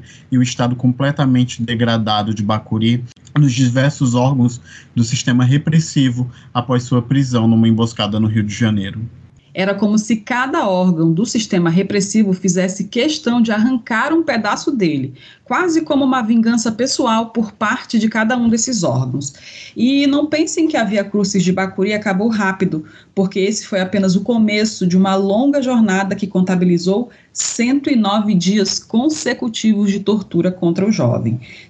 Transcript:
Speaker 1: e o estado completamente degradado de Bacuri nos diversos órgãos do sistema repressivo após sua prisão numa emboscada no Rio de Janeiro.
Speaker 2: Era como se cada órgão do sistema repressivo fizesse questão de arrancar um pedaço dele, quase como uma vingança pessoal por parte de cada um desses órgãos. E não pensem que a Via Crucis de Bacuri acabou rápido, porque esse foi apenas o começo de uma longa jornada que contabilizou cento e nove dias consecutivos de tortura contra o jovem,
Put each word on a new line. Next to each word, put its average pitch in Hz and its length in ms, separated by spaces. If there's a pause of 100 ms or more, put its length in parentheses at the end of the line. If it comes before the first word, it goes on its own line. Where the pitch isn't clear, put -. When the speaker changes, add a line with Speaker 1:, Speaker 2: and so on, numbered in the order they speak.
(320)
Speaker 1:
e 131 60
o 123 60
estado 123 320
completamente 127 880
degradado 113 720
de 107 80
Bacuri 110 600 (320)
nos 143 160
diversos 131 640
órgãos 123 480 (320)
do 120 100
sistema 123 400
repressivo 135 840 (240)
após 123 300
sua 123 180
prisão 127 460
numa 113 200
emboscada 110 520
no 110 80
Rio 110 160
de 104 100
Janeiro. 104 480 (560)
Speaker 2:
Era 190 160
como 208 240
se 220 200
cada 262 500
órgão 180 460
do 190 120
sistema 196 440
repressivo 196 640
fizesse 185 560
questão 240 520
de 226 120
arrancar 233 580
um 330 100
pedaço 240 480
dele, 160 440 (320)
quase 320 360
como 285 220
uma 262 180
vingança 226 520
pessoal 226 540
por 220 260
parte 226 440
de 220 120
cada 220 260
um 233 140
desses 226 340
órgãos. 131 500 (400)
E 277 340
não 294 180
pensem 311 420
que 311 80
a 233 80
Via 202 220
Crucis 202 360
de 185 120
Bacuri 190 400
acabou 208 340
rápido, 190 560 (300)
porque 196 260
esse 208 260
foi 190 140
apenas 190 340
o 196 100
começo 214 600
de 180 120
uma 190 180
longa 226 460
jornada 202 560
que 202 100
contabilizou 180 840 (220)
cento 269 580
e 277 60
nove 208 400
dias 190 420
consecutivos 233 1120
de 196 120
tortura 185 500
contra 170 340
o 220 60
jovem, 117 480 (300)